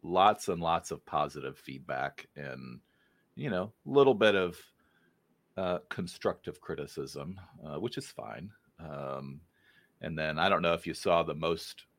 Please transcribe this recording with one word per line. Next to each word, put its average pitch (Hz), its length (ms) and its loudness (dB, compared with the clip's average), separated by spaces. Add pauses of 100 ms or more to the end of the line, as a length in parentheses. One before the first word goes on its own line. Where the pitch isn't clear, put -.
lots 92 460 4
and 85 120 0
lots 82 300 0
of 73 140 -10
positive 71 520 -2
feedback 67 760 -8
and, 65 440 -12 (560)
you 139 140 -6
know, 98 220 -2 (140)
a 151 40 -12
little 135 240 8
bit 107 220 6
of, 90 220 2 (1000)
uh, 90 220 0 (100)
constructive - 720 -4
criticism, 73 800 -8 (260)
uh, 76 140 -6
which 113 180 -4
is 139 100 -10
fine. 104 420 -12 (300)
Um, 71 640 -10 (600)
and 80 160 -6
then 78 220 -2
I 90 100 4
don't 87 120 4
know 85 120 4
if 85 140 -4
you 80 60 -6
saw 85 300 4
the 80 120 -2
most 82 480 -4 (160)